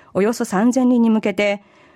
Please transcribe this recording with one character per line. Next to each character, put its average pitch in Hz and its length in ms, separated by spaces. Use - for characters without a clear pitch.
お 190 80
よ 208 100
そ 233 140
三 214 260
千 254 160
人 247 140
に 226 80
向 220 100
け 214 140
て、 208 280